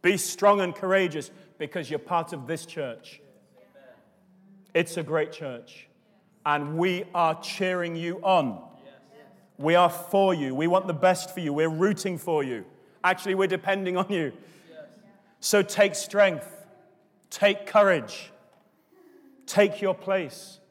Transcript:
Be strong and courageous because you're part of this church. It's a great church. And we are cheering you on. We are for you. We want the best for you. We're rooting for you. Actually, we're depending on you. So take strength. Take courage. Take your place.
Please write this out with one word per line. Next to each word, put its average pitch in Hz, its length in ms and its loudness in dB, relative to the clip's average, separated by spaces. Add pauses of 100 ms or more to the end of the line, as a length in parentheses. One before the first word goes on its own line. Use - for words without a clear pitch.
Be 190 140 4
strong 202 440 2
and 175 140 -2
courageous 185 560 0 (280)
because 151 320 -8
you're 151 80 -4
part 165 340 -2
of 135 140 -10
this 160 200 -6
church. - 540 -12 (1500)
It's 170 220 0
a 170 60 -4
great 151 300 -2
church. 123 560 -14 (580)
And 147 320 -2
we 180 260 0 (100)
are 165 260 2
cheering 180 560 -4
you 170 260 -6
on. 151 400 2 (960)
We 156 160 2
are 175 160 6
for 190 420 2
you. 139 220 -2
We 156 140 0
want 190 180 2
the 175 80 -4
best 180 400 2
for 185 60 -8
you. 151 120 -4
We're 156 160 2
rooting 180 480 -2
for 151 280 -2
you. 120 200 -6 (380)
Actually, 185 320 0
we're 190 140 2
depending 185 480 -2
on 185 120 -2
you. 165 240 -2 (1080)
So 202 220 2
take 196 320 2
strength. 190 540 0 (800)
Take 202 380 0
courage. 185 680 2 (1120)
Take 202 360 2
your 190 120 0
place. - 680 -6 (100)